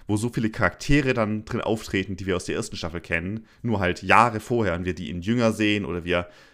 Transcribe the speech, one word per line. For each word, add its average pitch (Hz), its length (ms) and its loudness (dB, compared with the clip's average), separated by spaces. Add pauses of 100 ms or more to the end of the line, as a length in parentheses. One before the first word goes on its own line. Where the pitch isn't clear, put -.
wo 104 80 0
so 113 140 -2
viele 110 200 0
Charaktere 131 640 2
dann 107 320 -2
drin 113 160 -4
auftreten, 101 540 -2
die 95 100 -8
wir 92 120 0
aus - 80 -8
der 76 100 -2
ersten 95 220 -6
Staffel 85 240 -8
kennen, 92 440 -4 (160)
nur 113 180 0
halt 90 240 0
Jahre 107 360 6
vorher 110 360 0
und 90 100 -6
wir 90 100 -2
die 90 140 -8
in 85 120 -6
jünger 113 320 2
sehen 104 320 0
oder 82 200 -6
wir, 87 220 0 (260)